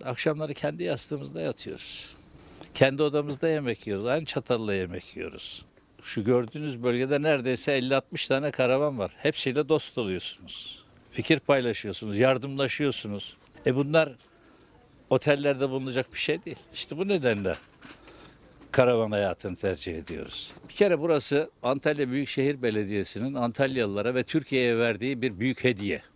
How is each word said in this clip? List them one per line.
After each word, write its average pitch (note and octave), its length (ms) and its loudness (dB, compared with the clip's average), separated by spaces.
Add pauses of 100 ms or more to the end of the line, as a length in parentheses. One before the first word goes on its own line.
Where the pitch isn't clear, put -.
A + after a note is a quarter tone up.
Akşamları D3 480 -2
kendi D3+ 300 -4
yastığımızda C#3+ 580 -4
yatıyoruz. - 760 -8 (580)
Kendi C3+ 300 4
odamızda D3 460 0
yemek C#3 380 -2
yiyoruz. G2+ 180 -2
Aynı D3 200 0
çatalla A2+ 480 -2
yemek F#2 440 -4
yiyoruz. - 480 -12 (360)
Şu - 220 -4
gördüğünüz B2 600 0
bölgede C3 380 2
neredeyse C3 500 2
elli C3 240 2
altmış - 320 -2
tane C#3 240 0
karavan C3+ 480 2
var. F#2 180 -2
Hepsiyle C#3+ 520 0
dost - 280 0
oluyorsunuz. - 840 -6 (280)
Fikir D3 280 2
paylaşıyorsunuz, A2 800 0
yardımlaşıyorsunuz. C3 1200 0 (280)
E B2+ 100 4
bunlar D3 340 2 (1000)
otellerde C#3 600 2
bulunacak C3 440 -4
bir - 60 -8
şey E3 260 -2
değil. D#3 120 -12 (160)
İşte - 240 -6
bu F#3+ 100 -2
nedenle A2+ 480 2 (1160)
karavan A#2 400 4
hayatını G2 440 -2
tercih F2+ 420 -4
ediyoruz. - 560 -10 (160)
Bir - 40 -14
kere F3+ 260 4
burası D3+ 500 2 (140)
Antalya C#3+ 460 0
Büyükşehir C3+ 520 0
Belediyesi'nin G#2+ 720 -2
Antalyalılara A#2+ 800 0
ve B2+ 80 0
Türkiye'ye B2+ 540 2
verdiği A#2 440 0
bir G#2+ 180 -4
büyük B2 240 0
hediye. G2+ 380 0 (140)